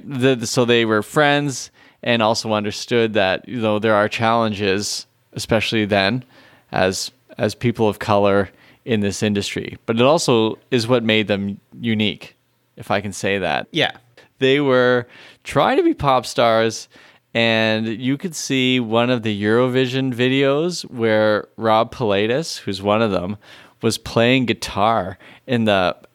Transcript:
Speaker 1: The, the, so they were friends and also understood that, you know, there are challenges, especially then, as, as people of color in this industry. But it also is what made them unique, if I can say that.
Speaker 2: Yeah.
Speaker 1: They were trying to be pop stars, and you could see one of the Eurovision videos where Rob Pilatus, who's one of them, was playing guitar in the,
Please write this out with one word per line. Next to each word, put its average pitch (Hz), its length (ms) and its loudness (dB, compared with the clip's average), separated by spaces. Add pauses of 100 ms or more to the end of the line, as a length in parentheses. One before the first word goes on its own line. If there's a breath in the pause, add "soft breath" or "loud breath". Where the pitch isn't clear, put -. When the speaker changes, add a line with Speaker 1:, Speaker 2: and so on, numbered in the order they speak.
Speaker 1:
The, 131 300 0
the, 113 100 -6
so 123 180 0
they 117 200 4
were 110 180 2
friends 143 680 0 (320 soft breath)
and 117 200 0
also 110 300 0
understood 107 640 -2
that, 92 340 0
you 123 120 -8
know, 107 180 0
there 110 160 2
are 104 140 2
challenges, 107 960 -2 (260)
especially 110 540 -2
then, 101 360 0 (480 soft breath)
as, 95 400 -2 (280)
as 110 160 -2
people 117 340 0
of 98 100 -2
color 101 520 2 (340 soft breath)
in 113 160 0
this 98 220 -4
industry. 101 540 -4 (100)
But 117 100 -2
it 120 60 4
also 127 560 4 (120)
is 120 180 0
what 123 160 2
made 110 240 2
them 101 320 -2 (200)
unique, 107 540 -2 (420)
if - 140 -10
I 101 100 0
can 98 120 -8
say 98 260 -2
that. 78 340 -2
Speaker 2:
Yeah. 147 180 -2 (480 soft breath)
Speaker 1:
They 135 220 2
were 127 460 2 (380 loud breath)
trying 202 320 0
to 359 60 2
be 330 100 2
pop 131 320 0
stars, 113 640 0 (460 loud breath)
and 110 520 0
you 123 300 -4
could 165 180 -8
see 127 460 0
one 117 300 2
of 120 120 0
the 104 220 -4
Eurovision 127 720 0
videos 139 760 0
where 107 560 0 (100)
Rob 113 360 2
Pilatus, 110 640 -2
who's 95 240 -8
one 104 220 2
of 110 80 2
them, 92 260 -2 (460 loud breath)
was 110 160 0
playing 123 480 0
guitar 104 720 -2 (280 loud breath)
in 117 180 0
the, 95 300 2 (200)